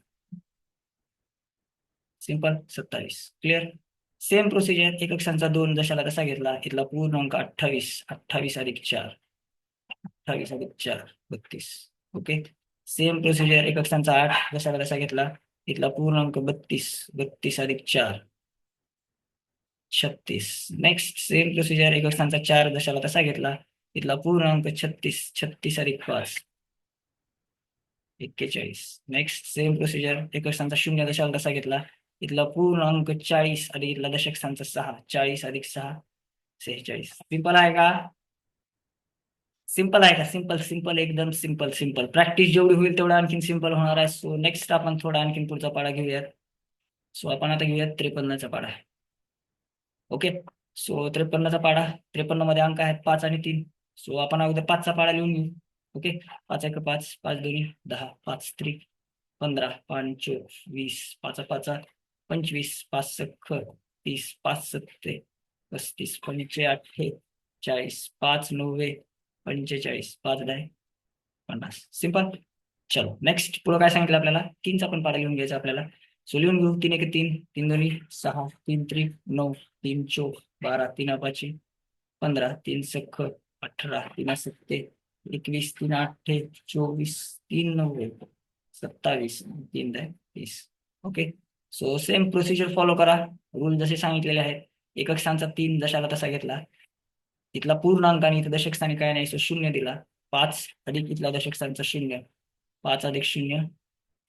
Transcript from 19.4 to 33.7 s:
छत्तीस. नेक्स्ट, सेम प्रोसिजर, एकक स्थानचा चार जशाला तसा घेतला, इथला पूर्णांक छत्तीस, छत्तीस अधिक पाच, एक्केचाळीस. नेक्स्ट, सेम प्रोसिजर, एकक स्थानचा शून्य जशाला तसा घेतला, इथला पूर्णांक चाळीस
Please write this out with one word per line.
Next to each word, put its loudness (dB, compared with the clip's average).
छत्तीस. -4
नेक्स्ट, 0
सेम 2
प्रोसिजर, 4
एकक 2
स्थानचा 0
चार 6
जशाला -2
तसा 2
घेतला, -2
इथला 0
पूर्णांक 4
छत्तीस, -6
छत्तीस -4
अधिक -2
पाच, -4
एक्केचाळीस. -8
नेक्स्ट, -4
सेम 2
प्रोसिजर, -2
एकक -2
स्थानचा -2
शून्य 2
जशाला 0
तसा 0
घेतला, -2
इथला 0
पूर्णांक 4
चाळीस 0